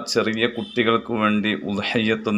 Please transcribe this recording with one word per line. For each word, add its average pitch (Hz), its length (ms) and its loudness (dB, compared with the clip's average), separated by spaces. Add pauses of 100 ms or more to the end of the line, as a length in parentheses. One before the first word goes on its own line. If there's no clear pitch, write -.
(120)
ചെറിയ 110 340 2
കുട്ടികൾക്ക് 117 680 0
വേണ്ടി 107 420 2 (160)
ഉദ്ഹയ്യത്ത് 110 680 0